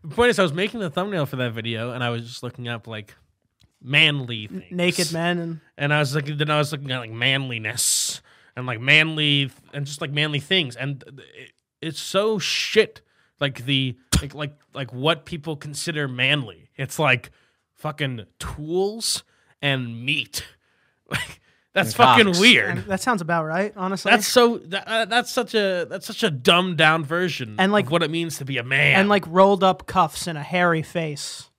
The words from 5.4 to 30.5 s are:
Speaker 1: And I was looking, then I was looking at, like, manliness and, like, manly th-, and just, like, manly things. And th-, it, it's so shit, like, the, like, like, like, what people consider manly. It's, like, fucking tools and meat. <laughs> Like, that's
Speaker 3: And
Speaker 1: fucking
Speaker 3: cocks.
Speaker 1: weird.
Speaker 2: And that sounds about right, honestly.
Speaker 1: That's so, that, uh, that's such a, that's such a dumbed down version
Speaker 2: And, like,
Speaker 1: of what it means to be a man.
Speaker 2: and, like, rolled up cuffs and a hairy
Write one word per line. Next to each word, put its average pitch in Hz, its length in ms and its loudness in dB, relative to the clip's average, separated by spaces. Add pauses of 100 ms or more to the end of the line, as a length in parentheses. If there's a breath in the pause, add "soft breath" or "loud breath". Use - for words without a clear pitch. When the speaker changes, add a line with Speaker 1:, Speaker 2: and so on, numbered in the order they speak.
Speaker 1:
And 143 160 0
I 151 60 2
was 139 140 0
looking, 147 240 -4
then 151 120 -2
I 151 80 2
was 147 160 0
looking 139 180 -10
at, 127 80 -4
like, 113 120 -12
manliness 120 1080 -2 (340 soft breath)
and, 127 100 -8
like, 117 160 -4
manly 147 640 4
th-, 127 60 -8 (220)
and 143 120 -6
just, 147 160 -10
like, 143 100 -6
manly 147 280 -2
things. 147 360 -2
And 135 260 -8
th-, 127 340 -20
it, 127 160 -20 (300)
it's 160 200 -10
so 214 360 0
shit, - 640 0 (380)
like, 135 260 -4
the, 135 320 0 (240 soft breath)
like, 143 140 -12
like, 147 180 -8 (200)
like, 131 200 -8
what 151 320 -2
people 160 300 -10
consider 147 540 -6
manly. 123 680 -2
It's, 135 240 -8
like, 127 320 0 (440)
fucking 139 500 -8 (140)
tools 190 840 -4 (380)
and 123 440 -4
meat. 139 460 -6
<laughs> - 40 -20 (560 soft breath)
Like, - 300 -8 (320 loud breath)
that's 190 160 0
Speaker 3:
And - 60 -6
Speaker 1:
fucking 233 320 8
Speaker 3:
cocks. 175 120 2
Speaker 1:
weird. 160 300 6
Speaker 2:
And - 160 -2
that 190 160 -2
sounds 226 200 0
about 165 240 0
right, 180 300 -2
honestly. 190 340 -4
Speaker 1:
That's 214 180 6
so, 240 320 4
that, 185 280 -8
uh, 226 180 0
that's 233 260 0
such 226 220 -4
a, 190 340 0
that's 170 200 -10
such 226 160 -4
a 196 80 2
dumbed 175 460 2
down 160 260 6
version 147 560 -4
Speaker 2:
And, 196 120 4
like, 208 160 4
Speaker 1:
of 135 40 -4
what 170 120 2
it 147 60 0
means 165 280 -4
to 139 80 -10
be 131 120 -4
a 120 60 -2
man. 139 360 4
Speaker 2:
and, 202 100 4
like, 208 180 4
rolled 190 360 6
up 185 220 2
cuffs - 420 0
and 160 100 -4
a 143 40 -8
hairy 170 400 2